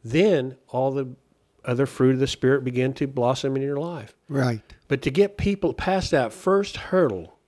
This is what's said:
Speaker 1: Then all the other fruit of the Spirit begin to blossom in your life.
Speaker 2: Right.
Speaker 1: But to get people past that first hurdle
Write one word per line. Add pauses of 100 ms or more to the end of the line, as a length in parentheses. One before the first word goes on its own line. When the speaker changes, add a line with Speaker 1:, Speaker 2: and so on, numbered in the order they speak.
Speaker 1:
Then (120)
all
the (500)
other
fruit
of
the
Spirit
begin
to
blossom
in
your
life. (140)
Speaker 2:
Right. (260)
Speaker 1:
But
to
get
people
past
that
first
hurdle